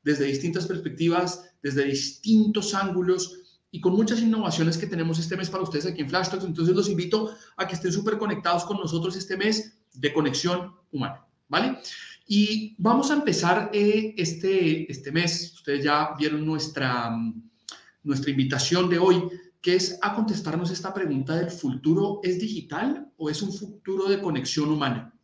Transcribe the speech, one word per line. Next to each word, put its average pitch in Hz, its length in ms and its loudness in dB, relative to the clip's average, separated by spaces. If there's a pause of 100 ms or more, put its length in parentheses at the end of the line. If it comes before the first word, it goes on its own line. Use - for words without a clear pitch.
desde 143 220 2
distintas 165 420 -2
perspectivas, 170 800 -2 (140)
desde 139 220 0
distintos 208 880 2
ángulos 185 640 0 (320)
y 170 100 -10
con 185 120 4
muchas 226 280 4
innovaciones 175 560 2
que - 120 -4
tenemos 165 320 -2
este 185 160 -4
mes 185 120 -4
para 185 140 -4
ustedes 185 240 -2
aquí 165 140 -4
en 135 100 -4
Flash 185 180 0
Talks. 190 160 -4
Entonces 165 300 2
los 202 140 4
invito 202 420 0 (260)
a 185 120 -4
que 180 60 -8
estén 175 180 -2
súper 208 260 0
conectados 175 460 0
con 196 140 -4
nosotros 170 360 -2
este 185 220 -6
mes 214 420 0 (160)
de 139 180 0
conexión 170 600 0 (160)
humana, - 340 -6 (240)
¿vale? 226 300 0 (480)
Y 208 520 2
vamos 254 340 4
a - 20 4
empezar, 202 580 2
eh, 214 460 2
este, 170 720 0
este 139 220 -10
mes. 165 420 -2
Ustedes 143 300 -2
ya 147 340 2
vieron 151 260 0
nuestra, 127 720 -2 (840)
nuestra 143 280 0
invitación 139 600 2
de 170 80 4
hoy, 180 240 6 (380)
que 180 160 2
es - 260 -2
a 202 120 -2
contestarnos 175 580 -2
esta 190 200 -6
pregunta 156 440 -2
del 175 140 0
futuro, 165 720 0
¿es 180 160 0
digital 214 760 -4
o 151 140 -4
es 151 100 -4
un 185 120 -4
futuro 190 560 -4
de 196 120 2
conexión 151 500 0
humana? 131 540 0